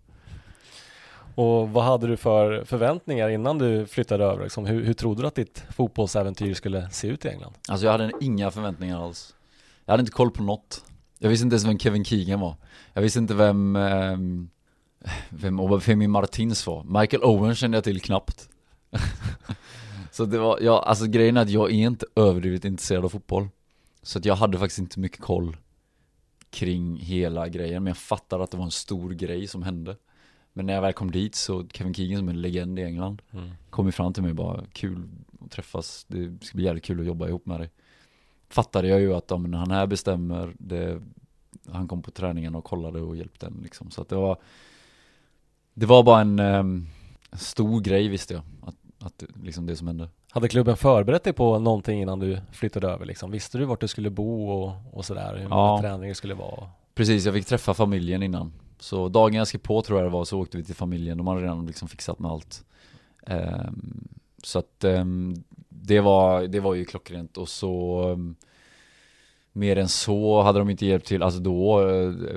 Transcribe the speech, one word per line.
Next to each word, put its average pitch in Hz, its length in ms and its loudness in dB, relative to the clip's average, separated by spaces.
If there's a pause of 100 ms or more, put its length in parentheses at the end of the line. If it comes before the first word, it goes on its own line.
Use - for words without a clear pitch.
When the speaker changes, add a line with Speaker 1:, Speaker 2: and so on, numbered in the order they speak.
(1300)
Speaker 1:
Och 117 360 4
vad 117 140 2
hade 123 220 2
du 117 100 0
för 107 480 2
förväntningar 127 640 0
innan 117 300 0
du 110 280 2
flyttade 104 380 0
över? 98 180 0
Liksom, 98 240 -6
hur, 110 180 0
hur 113 100 2
trodde 113 280 -2
du 143 60 -2
att - 60 -8
ditt - 360 -6
fotbollsäventyr 101 840 -2
skulle 95 360 -6
se - 180 -6
ut 143 160 -6
i 151 40 -4
England? - 260 -12 (140)
Speaker 2:
Alltså, 98 180 0
jag 107 60 6
hade 110 280 0
inga 101 300 0
förväntningar 92 540 -6
alls. - 300 -14 (500)
Jag - 80 0
hade 117 80 6
inte 113 120 0
koll 123 180 4
på - 120 -4
något. - 420 -6 (340)
Jag 110 100 2
visste 113 160 4
inte 123 100 2
ens 107 120 4
vem 107 120 2
Kevin 104 260 2
Keegan 101 360 0
var. 85 160 -4 (360)
Jag 95 100 -2
visste 110 160 2
inte 110 160 0
vem, 101 420 4
ehm, 95 720 0 (800)
vem 92 320 -2
Obafemi 101 460 4
Martins 104 600 0
var. 82 340 0
Michael 107 240 2
Owen 110 300 6
kände 117 220 0
jag 107 80 2
till 98 160 -2
knappt. - 480 -4 (420)
<laughs> - 1200 -8
Så 113 140 -4
det 110 140 0
var, 110 220 4
ja, 113 220 6
alltså, 110 240 2
grejen 113 300 6
är 120 60 6
att 104 80 0
jag 104 200 2
är - 40 2
inte 113 320 2 (100)
överdrivet 92 480 4
intresserad 92 400 -2
av 90 40 2
fotboll. 98 400 -4 (540)
Så - 160 -8
att 82 60 -4
jag 101 120 4
hade 98 220 2
faktiskt 95 200 -2
inte 92 220 -6
mycket 92 200 -6
koll 87 360 -2 (920)
kring 87 460 -4
hela 85 520 -4
grejen. 87 360 -6
Men 92 60 -2
jag 85 60 -4
fattade 92 480 -6
att 90 60 -8
det 92 60 -8
var 90 80 -4
en 82 60 -6
stor 90 400 -8
grej 87 360 -6
som 95 160 -10
hände. 92 340 -8 (560)
Men 95 140 -6
när 98 80 0
jag 95 80 0
väl 95 100 2
kom 92 180 -6
dit 95 240 -2
så, 92 380 -6
Kevin 92 220 -6
Keegan 95 240 -4
som 92 100 -2
en 87 140 -4
legend 90 360 -4
i 92 40 -6
England, 90 400 -6 (100)
Speaker 1:
Mm. 92 180 -12 (200)
Speaker 2:
kom 95 160 0
ju 92 60 0
fram 90 200 -2
till 95 100 -4
mig 87 80 0
och 80 60 -4
bara, 87 360 -6
"Kul 90 360 -8 (360)
att - 60 -20
träffas. - 580 -12
Det 87 360 -8
ska - 120 -14
bli 90 80 0
jävligt 85 200 -2
kul 87 160 -4
att 82 60 -4
jobba 85 220 -6
ihop 87 180 -6
med 85 140 -8
dig." 82 100 -10 (800)
Fattade 95 400 0
jag 98 120 6
ju 95 140 2
att, 87 140 -4
ja, 92 100 -2
men 87 160 -4
han 85 160 -2
här 95 160 0
bestämmer. 87 720 -4
Det, 85 440 -8 (680)
han 90 160 -6
kom 87 140 -8
på - 80 -16
träningen 82 440 -6
och 82 100 -10
kollade 82 360 -8
och 82 160 -8
hjälpte 82 300 -14
en, 85 160 -14
liksom. - 280 -18
Så - 120 -12
att - 60 -14
det 95 80 -4
var, 95 200 0 (1400)
det 110 120 -2
var 123 160 12
bara 113 180 10
en, 104 180 2
ehm, 95 480 0 (460)
stor 107 480 -2
grej, 101 280 2
visste 98 260 -6
jag. 82 80 -8 (200)
Att, - 140 -14 (220)
att, - 260 -16 (180)
liksom, 85 240 -10
det 85 100 -6
som 82 100 -8
hände. 82 220 -6 (220)
Speaker 1:
Hade 117 180 0
klubben 117 280 4
förberett 127 480 4
dig 180 80 0
på 113 260 4
någonting 110 440 0
innan 95 160 -4
du 95 200 -2 (140)
flyttade 101 360 -4
över, 90 180 -6
liksom? 95 240 -12
Visste 107 280 -8
du 139 60 -2
vart 123 160 -4
du 110 80 -4
skulle 104 220 -6
bo 104 400 -4
och, 95 220 -4 (200)
och 98 120 -10
sådär? 98 320 -8
Hur 98 140 -8
Speaker 2:
Ja. 104 300 6
Speaker 1:
träningen 98 340 -4
skulle 98 200 -10
vara? 95 360 -12 (240)
Speaker 2:
Precis, 107 320 4
jag 98 80 2
fick 101 120 -2
träffa 117 280 0
familjen 95 480 0
innan. 85 300 -4 (260)
Så 92 300 -4
dagen 110 260 6
jag 110 140 0
skrev 104 100 -8
på, 110 240 -2
tror 101 160 0
jag 90 80 2
det 90 60 -2
var, 87 120 -2
så 95 160 -4
åkte 90 160 -8
vi 82 80 -8
till 90 100 -12
familjen. 85 440 -6
De 87 80 -4
hade 92 160 -2
redan, 85 240 -4
liksom, 82 220 -12
fixat - 300 -10
med 85 120 -6
allt. - 340 -12 (640)
Ehm, 90 840 -8 (340)
så - 160 -4
att, - 260 -6
ehm, 90 500 0 (340)
det 101 320 2
var, 92 420 6
det 92 180 -2
var 95 140 2
ju 90 100 -4
klockrent. 87 540 -12
Och 90 100 -8
så, 90 540 -4 (100)
ehm, 87 220 -6 (1200)
mer 101 260 0
än 95 100 2
så 107 540 2
hade 101 160 6
de 101 120 2
inte 98 160 -2
hjälpt 95 200 2
till. 95 160 0
Alltså 90 180 0
då, 95 500 4
eh, 92 220 2 (240)